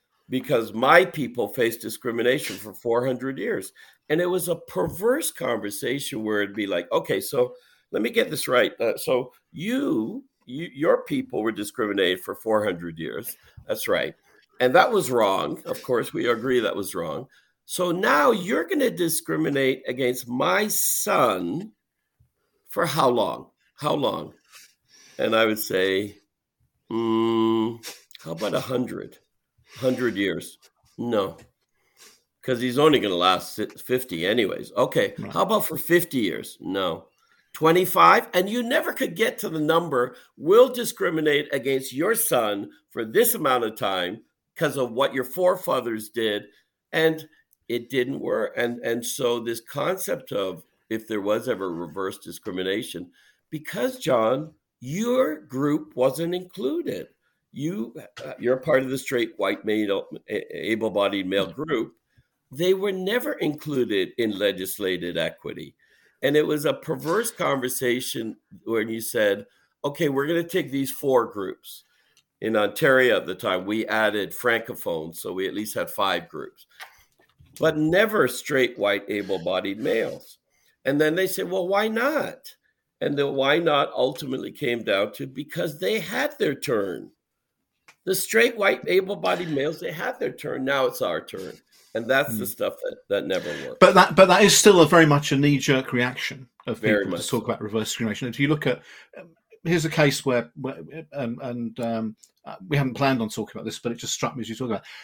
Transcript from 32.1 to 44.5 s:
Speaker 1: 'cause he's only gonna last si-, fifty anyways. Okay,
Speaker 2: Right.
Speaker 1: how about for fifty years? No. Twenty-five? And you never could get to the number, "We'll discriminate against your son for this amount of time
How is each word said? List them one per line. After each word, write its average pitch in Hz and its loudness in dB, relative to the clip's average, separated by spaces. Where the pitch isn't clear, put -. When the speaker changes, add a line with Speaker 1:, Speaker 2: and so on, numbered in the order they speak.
Speaker 1:
'cause 123 -2
he's 123 -2
only 147 6
gonna 98 0
last 90 2
si-, 107 -4
fifty 104 -4
anyways. 107 0
Okay, 123 2
Speaker 2:
Right. 104 -10
Speaker 1:
how 170 2
about 202 0
for 160 -6
fifty 165 0
years? 87 -4
No. 90 -4
Twenty-five? 180 4
And 185 2
you 240 -2
never 320 0
could 185 -4
get 220 0
to 208 -4
the 160 -4
number, 151 2
"We'll 214 8
discriminate 160 0
against 131 -2
your 180 0
son 107 0
for 117 -6
this 214 4
amount 127 2
of 110 -4
time 95 -2